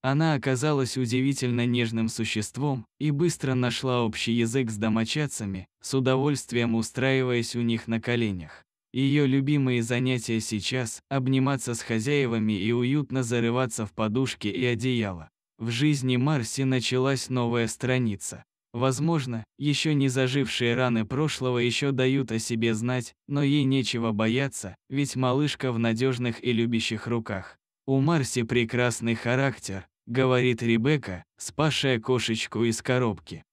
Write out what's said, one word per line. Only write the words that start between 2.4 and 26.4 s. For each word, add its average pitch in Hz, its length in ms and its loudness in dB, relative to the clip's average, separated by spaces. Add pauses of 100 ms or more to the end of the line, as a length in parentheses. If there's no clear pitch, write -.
и 147 120 0
быстро 143 440 0
нашла 123 480 0
общий 113 280 -2
язык 117 380 2
с 107 80 -6
домочадцами, 110 920 -2 (140)
с - 120 -8
удовольствием 131 840 2
устраиваясь 123 800 0
у 120 60 -2
них 117 260 -2
на 113 120 -2
коленях. 107 640 -4 (300)
Её 139 320 2
любимые 135 560 2
занятия 120 580 0
сейчас — 110 680 -4
обниматься 131 640 0
с 117 80 -6
хозяевами 117 720 0
и 101 180 0
уютно 127 520 0
зарываться 117 600 0
в 101 60 -12
подушки 113 560 -2
и 104 180 -2
одеяло. 113 640 -2 (280)
В 117 140 -4
жизни 127 440 2
Марси 135 460 0
началась 131 680 0
новая 120 380 0
страница. 123 760 -2 (300)
Возможно, 131 680 0 (140)
ещё 147 360 0
не 139 140 4
зажившие 127 680 0
раны 117 300 2
прошлого 127 520 -2
ещё 123 340 0
дают 131 400 2
о 113 80 0
себе 117 360 0
знать, 123 380 -4 (140)
но 143 140 -2
ей 143 220 2
нечего 123 480 0
бояться, 110 640 -2 (140)
ведь 139 260 -2
малышка 131 560 0
в 117 80 0
надёжных 120 640 0